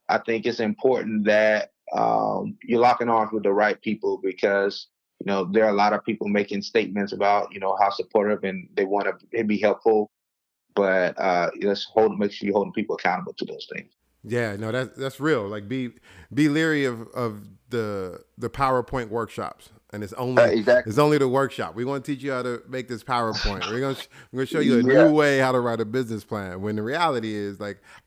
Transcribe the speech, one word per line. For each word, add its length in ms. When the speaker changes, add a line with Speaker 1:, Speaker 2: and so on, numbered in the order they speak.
Speaker 1:
I 80
think 280
it's 140
important 640
that, 460
um, 680
you're 160
locking 280
arms 240
with 120
the 100
right 280
people, 400
because, 640
you 120
know, 140
there 200
are 40
a 40
lot 200
of 100
people 240
making 360
statements 500
about, 400
you 60
know, 200
how 120
supportive 520
and 300
they 120
wanna 280
be 140
helpful, 520
but, 440
uh, 320
let's 240
hold, 340
make 120
sure 160
you're 80
holding 180
people 220
accountable 380
to 120
those 260
things. 220
Speaker 2:
Yeah, 300
no, 160
that's, 260
that's 220
real. 280
Like, 200
be, 240
be 160
leery 360
of, 240
of 380
the, 540
the 120
PowerPoint 600
workshops. 600
And 120
it's 100
only, 280
Speaker 1:
Uh, 60
exactly. 420
Speaker 2:
it's 80
only 220
the 80
workshop. 480
We 100
wanna 160
teach 220
you 80
how 100
to 260
make 200
this 160
PowerPoint. 640
We're 140
gonna 140
sh-, 120
we're 60
gonna 100
show 120
you 200
a 40
Speaker 1:
<laughs> 80
Yeah. 120
Speaker 2:
new 100
way 240
how 140
to 80
write 220
a 40
business 380
plan. 380
When 160
the 40
reality 540
is, 240
like, 200